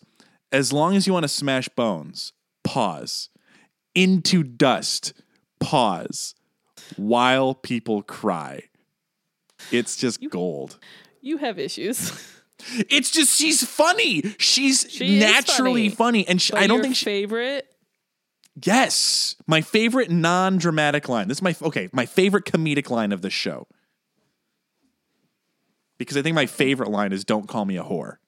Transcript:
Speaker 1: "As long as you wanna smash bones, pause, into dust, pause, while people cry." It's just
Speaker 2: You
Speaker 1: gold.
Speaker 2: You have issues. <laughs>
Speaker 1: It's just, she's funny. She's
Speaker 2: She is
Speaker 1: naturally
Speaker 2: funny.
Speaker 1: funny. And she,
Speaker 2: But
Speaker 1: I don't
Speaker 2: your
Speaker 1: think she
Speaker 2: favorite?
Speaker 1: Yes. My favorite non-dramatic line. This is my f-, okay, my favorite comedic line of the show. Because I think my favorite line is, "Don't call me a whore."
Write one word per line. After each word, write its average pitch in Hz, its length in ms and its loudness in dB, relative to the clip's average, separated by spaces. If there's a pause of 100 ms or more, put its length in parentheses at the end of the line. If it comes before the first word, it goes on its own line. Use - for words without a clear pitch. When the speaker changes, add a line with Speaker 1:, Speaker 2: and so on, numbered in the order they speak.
(540)
Speaker 1:
"As 135 180 2
long 160 240 2
as 190 100 4
you 190 60 0
wanna 170 160 0
smash 135 400 -2
bones, 92 640 -4 (320)
pause, 82 640 -4 (680)
into 185 500 4
dust, 123 680 -2 (480)
pause, - 760 -2 (600)
while 127 580 2
people 113 480 -4
cry." 78 680 -8 (1040)
It's 120 240 -2
just - 240 -4
Speaker 2:
You 285 80 -10
Speaker 1:
gold. 85 500 -8 (400)
Speaker 2:
You 294 200 -8
have 226 200 -6
issues. 156 520 -6
<laughs> - 200 -18 (580)
Speaker 1:
It's 277 220 2
just, - 260 2
she's 294 260 2
funny. 330 600 2 (160)
She's 262 500 2
Speaker 2:
She 196 280 2
is 208 40 8
Speaker 1:
naturally 240 680 4
Speaker 2:
funny. 226 340 2
Speaker 1:
funny. - 40 -6
And 180 140 2
she, - 100 0
Speaker 2:
But - 120 2
Speaker 1:
I 202 40 6
don't 233 100 4
Speaker 2:
your 269 80 2
Speaker 1:
think 254 100 -2
she - 100 -2
Speaker 2:
favorite? 226 680 -4 (920)
Speaker 1:
Yes. - 720 2 (100)
My 160 160 4
favorite 226 480 2
non-dramatic 170 1000 2
line. 110 200 -2
This 131 120 -4
is - 40 -10
my 180 80 0
f-, - 100 -8
okay, 120 300 -4
my 123 160 -2
favorite 196 380 2
comedic 151 440 -2
line 113 220 0
of 92 100 -4
the 92 80 -6
show. - 380 -8 (2250)
Because 139 200 -6
I 143 40 2
think 160 140 0
my 143 100 2
favorite 131 440 0
line 101 240 -2
is, 95 100 -4
"Don't 107 240 -2
call 107 180 -4
me 95 120 -4
a 82 60 -6
whore." 76 340 -8 (100)